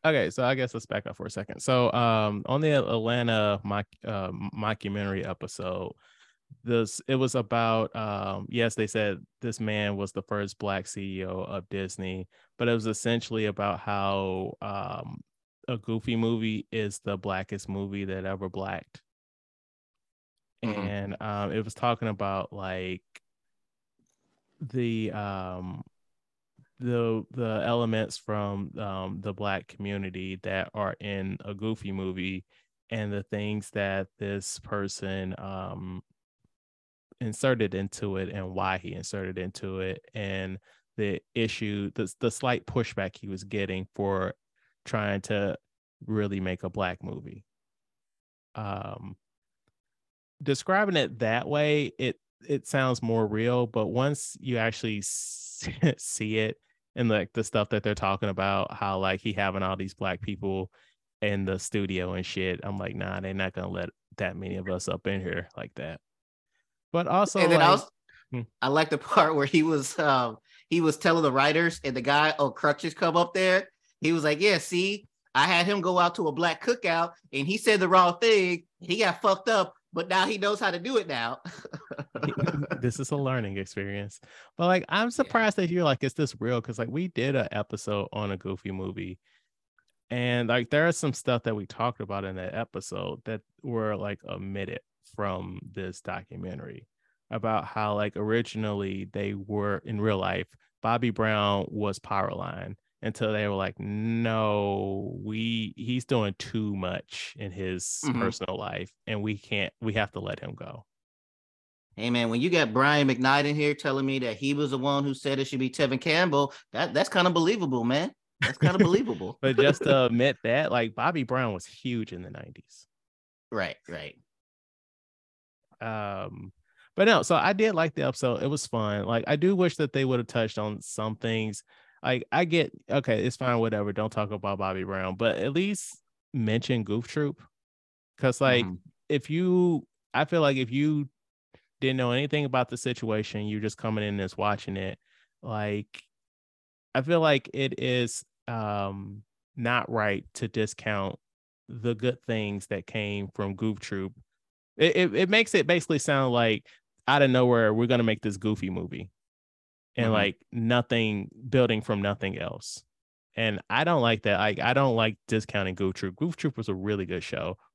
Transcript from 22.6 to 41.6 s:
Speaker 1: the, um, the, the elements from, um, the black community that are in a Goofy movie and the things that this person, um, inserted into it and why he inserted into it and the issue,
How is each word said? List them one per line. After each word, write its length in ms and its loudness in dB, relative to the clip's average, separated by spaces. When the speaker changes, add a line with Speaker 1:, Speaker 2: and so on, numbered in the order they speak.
Speaker 1:
the, 520 -2
um, 720 -6
the, 520 0
the 340 -2
elements 520 0
from, 600 -4
um, 440 -6
the 120 -6
black 340 -4
community 760 -6
that 300 -2
are 260 -2
in 460 -4
a 80 -8
Goofy 400 -4
movie 500 -4
and 240 -4
the 100 -4
things 480 -6
that 360 -2
this 400 -6
person, 800 -6
um, 640 -10
inserted 520 0
into 440 -4
it 120 -4
and 240 -8
why 240 0
he 160 -8
inserted 440 -6
into 420 -8
it 240 -6
and 440 -6
the 240 -2
issue, 640 -2